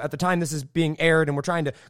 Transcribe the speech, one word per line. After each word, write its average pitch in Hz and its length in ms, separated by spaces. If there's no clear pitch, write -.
at 147 80
the 156 60
time 180 240
this 156 120
is 147 120
being 156 340
aired, 160 300
and 143 80
we're 143 60
trying 170 240
to 135 80